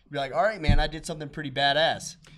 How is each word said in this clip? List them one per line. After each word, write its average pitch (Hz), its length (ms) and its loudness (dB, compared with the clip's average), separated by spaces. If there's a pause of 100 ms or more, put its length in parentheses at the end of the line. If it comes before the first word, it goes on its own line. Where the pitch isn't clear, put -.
you're 143 120 -6
like, 135 120 -4
"All 165 120 2
right, 214 160 0
man, 151 180 6
I 156 80 4
did 156 180 -8
something 156 240 -10
pretty 147 220 -8
badass." 139 640 0 (240)